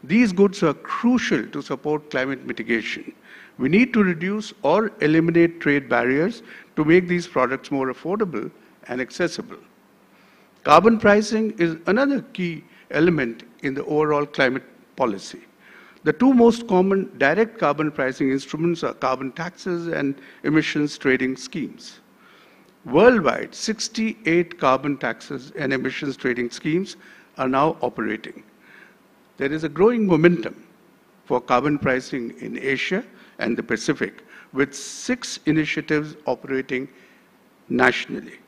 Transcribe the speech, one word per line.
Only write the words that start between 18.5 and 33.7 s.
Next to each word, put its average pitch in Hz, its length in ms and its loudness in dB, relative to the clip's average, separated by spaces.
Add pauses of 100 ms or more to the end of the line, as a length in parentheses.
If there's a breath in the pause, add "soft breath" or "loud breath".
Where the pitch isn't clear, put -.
are 117 100 -4
carbon 131 380 -4
taxes 170 560 -8
and 143 280 -4 (280 loud breath)
emissions 147 540 0
trading 131 400 0
schemes. - 640 -12 (840 soft breath)
Worldwide, 165 680 4
sixty-eight 208 1040 -4
carbon 135 380 0
taxes 127 600 -8
and 135 140 -2
emissions 131 460 -4
trading 120 320 -2
schemes 165 480 -4 (400 loud breath)
are 131 100 -2
now 135 340 2
operating. 110 640 -6 (920 soft breath)
There 139 140 -4
is 156 120 -6
a 156 60 -4
growing 214 360 2
momentum 170 640 2 (560)
for 123 160 -2
carbon 135 400 0
pricing 127 600 -4
in 117 200 -10
Asia 139 440 -4 (360 loud breath)
and 113 180 -2
the 110 60 -6
Pacific, - 600 -4 (260 loud breath)